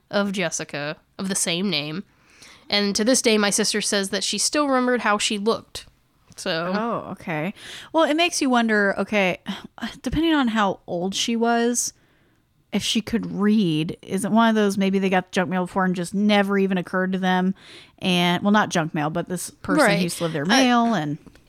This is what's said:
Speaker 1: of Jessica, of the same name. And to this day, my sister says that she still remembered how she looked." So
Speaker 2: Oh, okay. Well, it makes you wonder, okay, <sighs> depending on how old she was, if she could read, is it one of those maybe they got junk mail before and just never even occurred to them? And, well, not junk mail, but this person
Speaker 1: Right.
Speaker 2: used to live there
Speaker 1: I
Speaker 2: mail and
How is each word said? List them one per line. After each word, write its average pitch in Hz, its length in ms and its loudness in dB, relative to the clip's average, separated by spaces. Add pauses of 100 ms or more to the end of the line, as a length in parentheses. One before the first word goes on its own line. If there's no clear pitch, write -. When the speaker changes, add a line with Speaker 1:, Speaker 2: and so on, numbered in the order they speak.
(100)
Speaker 1:
of 202 220 0
Jessica, 160 640 -6 (220)
of 190 100 -6
the 190 60 -2
same 180 340 -2
name. 156 360 -4 (680)
And 202 260 0
to 214 80 0
this 254 160 4
day, 220 160 4
my 208 140 2
sister 208 320 0
says 196 280 -2
that 190 140 -4
she - 140 -4
still 302 280 0
remembered 247 360 0
how 208 160 2
she 214 180 -2
looked." - 480 -4 (500)
So 175 400 -4
Speaker 2:
Oh, 214 380 -4
okay. 170 400 -6 (400)
Well, 320 120 4
it 285 100 0
makes 339 260 0
you 285 80 0
wonder, 220 500 2
okay, 196 400 0 (320)
<sighs> - 320 -12
depending 311 300 0
on 277 160 2
how 214 380 0
old 185 280 -4
she 233 220 -2
was, 233 560 0 (800)
if 202 100 0
she - 200 -2
could 185 280 -4
read, 180 680 0
is - 240 -6
it 196 80 -2
one 226 160 6
of 226 60 4
those 208 240 2
maybe 190 200 2
they 190 120 0
got 185 200 0
junk 180 200 0
mail 180 160 -2
before 185 180 -2
and 185 100 2
just 175 200 -6
never 202 420 2
even 190 220 2
occurred 185 340 -2
to 190 60 -2
them? 185 360 2 (440)
And, 175 440 2
well, 202 80 2
not 208 200 4
junk 165 240 -2
mail, 151 160 -2
but 165 180 -4
this 180 220 -6
person - 340 0
Speaker 1:
Right. 202 160 4
Speaker 2:
used 175 180 -2
to 175 60 -2
live 165 80 -2
there 147 120 -2
Speaker 1:
I 269 200 4
Speaker 2:
mail 233 300 2
and 151 240 -2 (300)